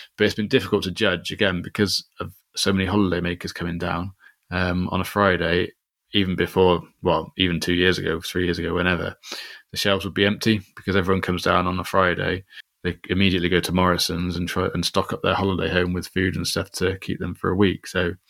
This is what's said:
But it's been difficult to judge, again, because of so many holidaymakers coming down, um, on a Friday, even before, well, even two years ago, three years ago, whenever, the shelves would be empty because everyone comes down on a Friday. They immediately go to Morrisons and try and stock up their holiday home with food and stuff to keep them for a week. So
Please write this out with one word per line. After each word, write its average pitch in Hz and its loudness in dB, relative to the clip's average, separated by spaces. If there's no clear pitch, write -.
But 107 2
it's 104 2
been 107 -4
difficult 107 2
to 95 -4
judge, 90 0
again, 92 0
because - -2
of 95 -10
so 98 0
many 95 2
holidaymakers 87 0
coming 85 -6
down, 87 -4
um, 90 0
on 92 -2
a 92 0
Friday, 90 0
even 95 0
before, 90 4
well, 80 0
even 87 0
two 87 0
years 90 2
ago, 85 -4
three 90 -4
years 87 -2
ago, 85 -4
whenever, 87 0
the 98 -12
shelves 98 2
would 95 -8
be 101 4
empty 107 4
because 95 -2
everyone 92 2
comes 87 -2
down 90 2
on 90 -2
a 87 -4
Friday. 90 0
They 87 -4
immediately 90 2
go 87 4
to - -4
Morrisons 87 0
and 87 -4
try 92 -2
and 87 -2
stock - 0
up - -6
their 92 2
holiday 95 0
home 90 2
with 87 -4
food 95 0
and 90 -4
stuff - -4
to 92 -2
keep - -6
them 90 -6
for 92 -4
a 92 0
week. 95 2
So 90 -2